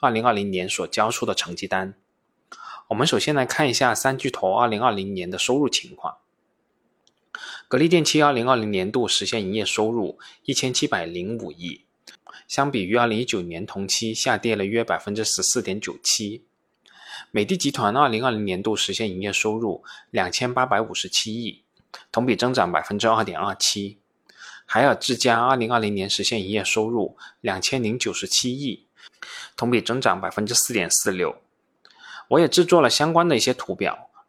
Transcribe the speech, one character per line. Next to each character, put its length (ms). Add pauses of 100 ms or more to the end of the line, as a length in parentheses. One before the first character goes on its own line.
二 100
零 140
二 80
零 180
年 160
所 200
交 240
出 160
的 80
成 200
绩 140
单。 240 (960)
我 60
们 120
首 120
先 160
来 100
看 240
一 60
下 200
三 220
巨 140
头 240
二 120
零 140
二 100
零 220
年 180
的 60
收 220
入 100
情 260
况。 220 (1500)
格 80
力 100
电 160
器 200
二 100
零 160
二 80
零 140
年 200
度 160
实 200
现 160
营 100
业 100
收 300
入 260 (280)
一 80
千 180
七 140
百 180
零 320
五 160
亿， 320 (640)
相 240
比 140
于 120
二 100
零 120
一 60
九 160
年 240
同 240
期 240
下 240
跌 180
了 120
约 180
百 140
分 160
之 100
十 180
四 200
点 180
九 220
七。 420 (840)
美 160
的 100
集 140
团 260
二 140
零 120
二 80
零 140
年 180
度 140
实 160
现 160
营 140
业 100
收 240
入 260 (280)
两 200
千 220
八 140
百 160
五 100
十 160
七 260
亿， 280 (480)
同 160
比 100
增 160
长 180
百 120
分 160
之 100
二 160
点 140
二 160
七。 420 (720)
海 160
尔 120
智 220
家 240
二 160
零 160
二 80
零 140
年 160
实 120
现 200
营 80
业 120
收 280
入 260 (240)
两 220
千 200
零 160
九 140
十 140
七 280
亿， 320 (720)
同 140
比 100
增 180
长 220
百 80
分 160
之 80
四 220
点 160
四 200
六。 260 (920)
我 120
也 60
制 200
作 160
了 80
相 240
关 120
的 80
一 40
些 160
图 200
表， 360 (180)